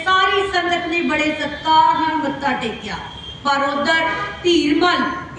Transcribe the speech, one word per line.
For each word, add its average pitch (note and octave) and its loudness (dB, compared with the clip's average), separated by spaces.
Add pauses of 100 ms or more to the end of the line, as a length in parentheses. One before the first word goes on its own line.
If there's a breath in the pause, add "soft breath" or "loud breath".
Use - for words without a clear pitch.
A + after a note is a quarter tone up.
ਸਾਰੀ G4 2
ਸੰਗਤ F4 0
ਨੇ E4+ 0
ਬੜੇ D4+ 0
ਸਤਿਕਾਰ D#4+ 2
ਨਾਲ D#4 0
ਮੱਥਾ C#4 -2
ਟੇਕਿਆ, G#3+ -6 (500)
ਪਰ C#4 0
ਉੱਧਰ D4+ 0 (340)
ਧੀਰਮਲ E4+ 4 (440)